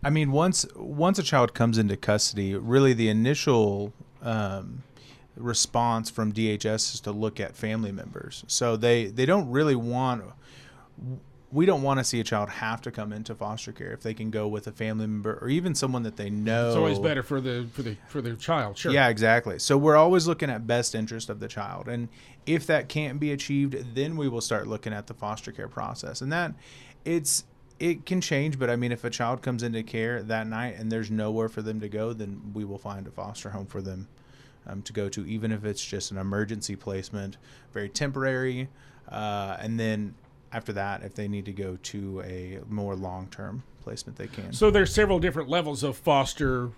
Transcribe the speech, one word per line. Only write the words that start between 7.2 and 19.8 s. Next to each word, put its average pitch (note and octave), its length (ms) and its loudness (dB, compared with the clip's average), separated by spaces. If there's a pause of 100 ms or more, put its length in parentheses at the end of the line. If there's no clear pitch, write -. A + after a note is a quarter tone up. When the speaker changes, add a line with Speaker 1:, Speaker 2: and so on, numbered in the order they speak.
Speaker 1:
at F#2+ 160 -6
family A2 340 -4
members. - 560 -12
So A#2 300 2
they, A#2 300 4
they A2+ 180 0
don't E3+ 240 4
really C#3 260 4
want, A#2+ 480 0 (1300)
we D#3 140 4
don't F3 160 4
wanna C3+ 240 2
see A#2 160 0
a - 20 0
child G#2 260 0
have A2+ 340 -4
to A#2+ 80 -8
come G#2 200 -8
into G#2+ 240 -8
foster A2 380 -8
care G2 180 -10
if G#2+ 100 -12
they A2+ 120 -4
can A2 160 -4
go G#2+ 180 -2
with G#2 200 -4
a G#2+ 40 -10
family A2 360 -4
member G#2+ 340 -2
or A#2+ 80 -4
even E3+ 260 0
someone B2+ 280 0
that A2 120 -6
they G#2 140 -6
know. A2 400 2
Speaker 2:
It's A#2 80 4
always G2+ 220 2
better C#3 220 2
for C3+ 200 -2
the, B2 320 -2
for - 80 -8
the, A2 160 -4 (100)
for D3 140 -6
the A#2 160 -4
child, B2+ 400 -2
sure. D#3+ 160 0
Speaker 1:
Yeah, C3+ 160 8
exactly. A2+ 500 4
So - 180 4
we're D3+ 200 8